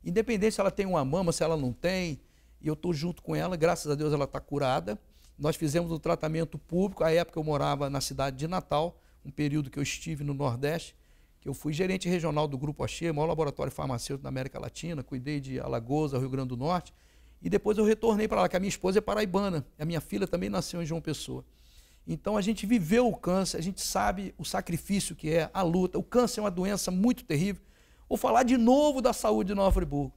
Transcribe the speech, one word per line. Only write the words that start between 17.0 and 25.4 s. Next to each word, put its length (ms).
e 80
depois 280
eu 80
retornei 420
pra 140
lá, 80
que 80
a 20
minha 80
esposa 300
é 40
paraibana, 640
a 60
minha 160
filha 260
também 220
nasceu 320
em 40
João 140
Pessoa. 460
Então 300
a 60
gente 240
viveu 420
o 80
câncer, 400
a 60
gente 180
sabe 580
o 60
sacrifício 720
que 140
é, 240